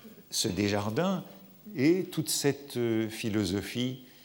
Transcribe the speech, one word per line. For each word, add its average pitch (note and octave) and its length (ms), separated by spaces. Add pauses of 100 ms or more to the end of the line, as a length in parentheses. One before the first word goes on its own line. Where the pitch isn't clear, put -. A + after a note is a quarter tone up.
(300)
ce - 160
Desjardins G#2+ 760 (500)
et E3+ 300
toute - 240
cette, - 480
euh, A2+ 320
philosophie G#2+ 920 (260)